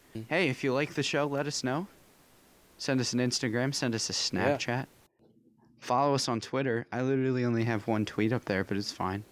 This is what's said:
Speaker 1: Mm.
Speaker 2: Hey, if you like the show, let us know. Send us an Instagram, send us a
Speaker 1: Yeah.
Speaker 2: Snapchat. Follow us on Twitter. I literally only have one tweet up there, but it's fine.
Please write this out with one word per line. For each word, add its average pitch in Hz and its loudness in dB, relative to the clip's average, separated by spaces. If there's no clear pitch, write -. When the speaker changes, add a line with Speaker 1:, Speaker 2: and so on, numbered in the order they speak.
Speaker 1:
Mm. 113 -10
Speaker 2:
Hey, 165 2
if 131 -4
you 131 2
like 143 -2
the 147 0
show, 147 0
let 143 -2
us - -4
know. 139 -2
Send 131 2
us 120 0
an 120 2
Instagram, 123 0
send 120 0
us - -2
a - -2
Speaker 1:
Yeah. 127 2
Speaker 2:
Snapchat. 123 -2
Follow 139 2
us 135 0
on 117 0
Twitter. 127 -2
I 120 -2
literally 131 2
only 117 2
have 113 -2
one 110 2
tweet 110 2
up 120 0
there, 95 2
but 101 -2
it's 101 -4
fine. 95 -4